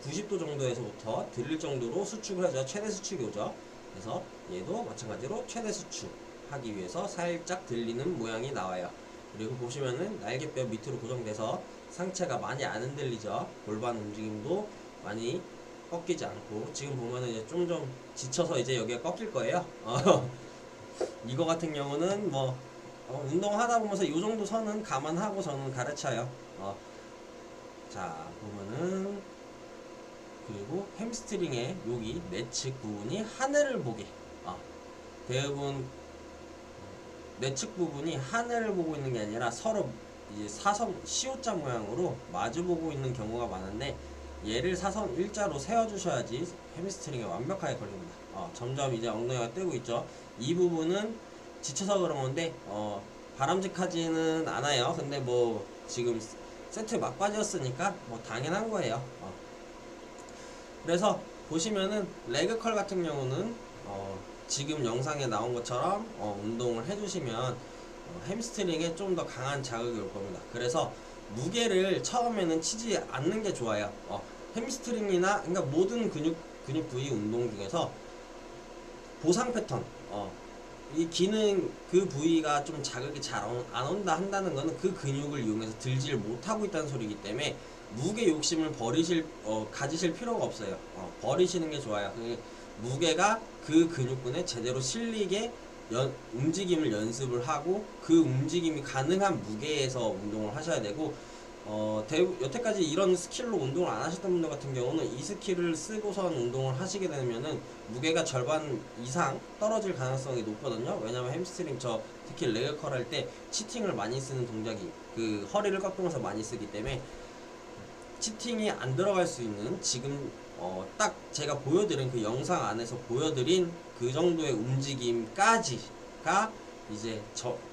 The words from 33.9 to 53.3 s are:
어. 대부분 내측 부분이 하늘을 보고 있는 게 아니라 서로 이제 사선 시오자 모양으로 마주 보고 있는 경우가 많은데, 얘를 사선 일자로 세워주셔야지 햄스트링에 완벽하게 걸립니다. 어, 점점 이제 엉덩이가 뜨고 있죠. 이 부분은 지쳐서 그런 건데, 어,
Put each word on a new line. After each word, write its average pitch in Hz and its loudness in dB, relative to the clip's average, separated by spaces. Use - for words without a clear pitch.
어. 90 -6
대부분 139 0
내측 190 -2
부분이 147 0
하늘을 226 2
보고 160 2
있는 135 0
게 117 2
아니라 113 0
서로 202 2
이제 104 -4
사선 208 2
시오자 - -2
모양으로 127 0
마주 117 0
보고 160 2
있는 135 0
경우가 113 -2
많은데, 104 -4
얘를 139 2
사선 196 0
일자로 196 0
세워주셔야지 175 2
햄스트링에 160 -4
완벽하게 135 -2
걸립니다. 98 -8
어, 90 -6
점점 135 0
이제 113 0
엉덩이가 117 0
뜨고 180 0
있죠. 117 0
이 131 2
부분은 180 4
지쳐서 196 2
그런 156 2
건데, 160 0
어, 104 -2